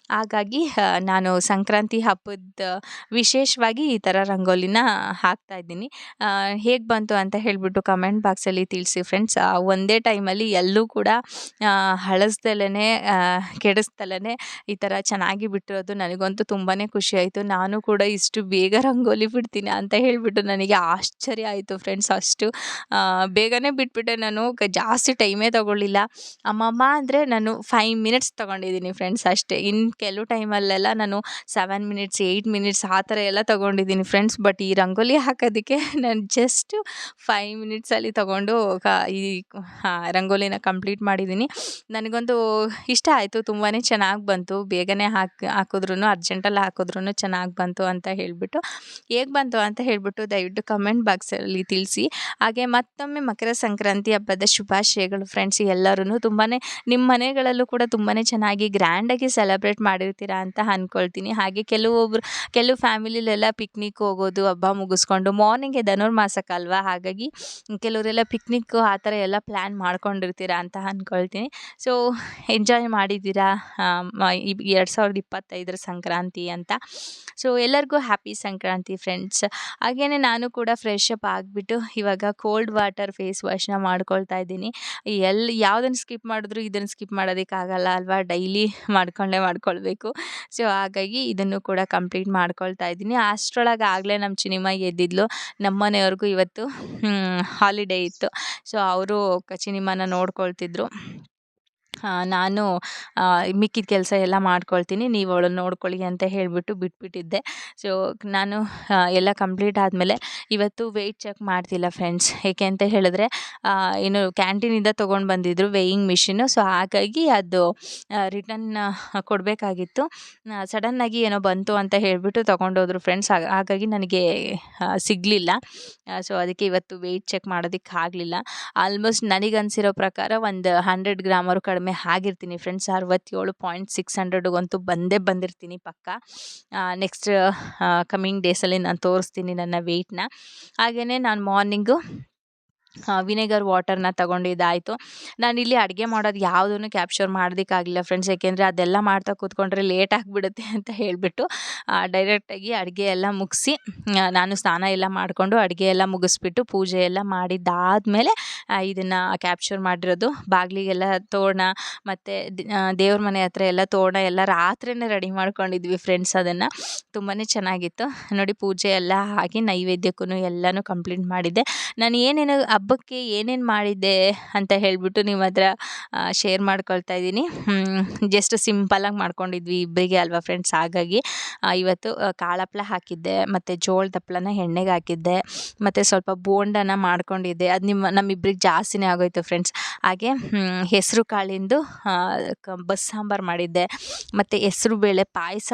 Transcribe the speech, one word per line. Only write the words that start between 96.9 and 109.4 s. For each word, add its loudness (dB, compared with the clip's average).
ಹಾಲಿಡೇ 0
ಇತ್ತು. -6
So -4
ಅವರು 0
ಕ-, -16
ಚಿನಿಮನ -2
ನೋಡ್ಕೊಳ್ತಿದ್ರು. -2
ಆ, -2
ನಾನು, 0
ಆ, 2
ಮಿಕ್ಕಿದ 2
ಕೆಲಸ 2
ಎಲ್ಲ 4
ಮಾಡ್ಕೊಳ್ತೀನಿ, 2
ನೀವು 0
ಅವಳನ್ನ 2
ನೋಡ್ಕೊಳ್ಳಿ -4
ಅಂತ -4
ಹೇಳ್ಬಿಟ್ಟು -2
ಬಿಟ್ಬಿಟ್ಟಿದ್ದೆ. -8
So -2
ನಾನು, -2
ಆ, 6
ಎಲ್ಲ 4
ಕಂಪ್ಲೀಟ್ 2